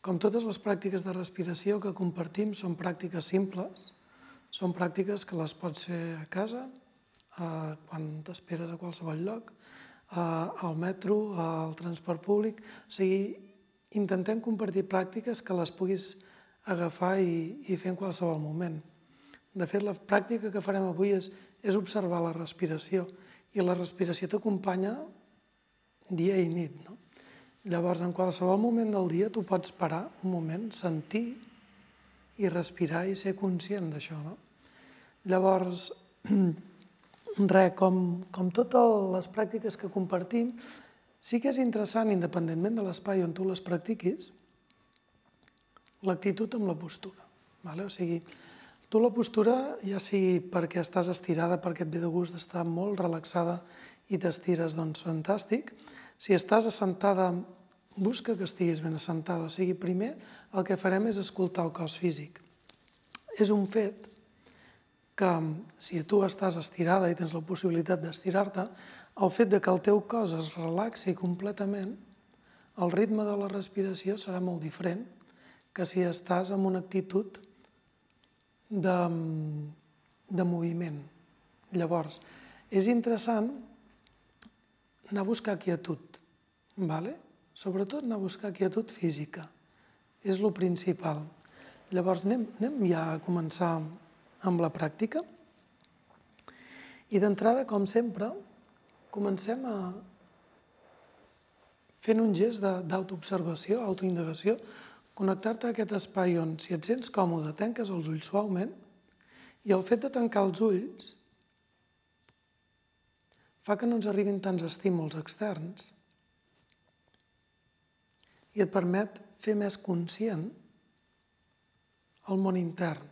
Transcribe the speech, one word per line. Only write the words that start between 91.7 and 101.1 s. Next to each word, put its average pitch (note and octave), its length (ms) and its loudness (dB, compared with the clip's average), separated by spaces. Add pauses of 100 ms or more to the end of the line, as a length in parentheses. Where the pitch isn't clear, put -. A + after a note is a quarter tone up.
Llavors, F3+ 320 2
anem, A3+ 220 2 (100)
anem B3+ 300 -2
ja E3 240 2
a D#3+ 100 -4
començar E3+ 540 0 (680)
amb F3 180 2
la D#3+ 120 0
pràctica. G#3+ 480 -2 (1900)
I F#3+ 80 6
d'entrada, G#3+ 460 4
com G3+ 180 2
sempre, A3 460 0 (840)
comencem G3+ 540 -2
a, G#3+ 80 -4 (2250)